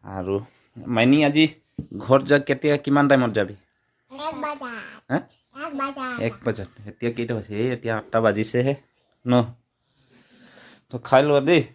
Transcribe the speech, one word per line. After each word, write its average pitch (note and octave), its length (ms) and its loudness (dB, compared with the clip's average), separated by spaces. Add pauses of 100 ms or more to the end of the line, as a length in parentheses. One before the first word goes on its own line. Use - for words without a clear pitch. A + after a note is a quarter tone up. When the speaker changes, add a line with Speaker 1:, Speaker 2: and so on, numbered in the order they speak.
Speaker 1:
আৰু F#2+ 300 -6 (420)
মাইনী, A#2+ 480 2
আজি D3 200 4 (520)
ঘৰত C3 340 2
যা, C#3+ 80 6
কেতিয়া, C#3+ 380 0
কিমান C#3+ 320 2
টাইমত B2+ 300 2
যাবি? F2 160 -2 (560)
Speaker 2:
এক D4 320 -8
বজাত। D4 200 -8 (460)
Speaker 1:
হা? C#3 100 -2 (480)
Speaker 2:
এক D#4 140 -10
বজাত। C4 400 -8
Speaker 1:
এক A2+ 140 -4 (100)
বজাত। G#2 260 -6 (160)
এতিয়া A#2 260 -6
কেইটা A#2 220 -6
হৈছে? G#2 220 -10
এই A#2 140 -2
এতিয়া A2+ 260 -6
আঠটা G#2+ 240 -4
বাজিছেহে A2+ 540 0 (500)
ন? B2 100 2 (1600)
তো B2+ 80 -10
খাই C3 240 4
লোৱা C#3+ 180 4
দেই। D3+ 220 4 (120)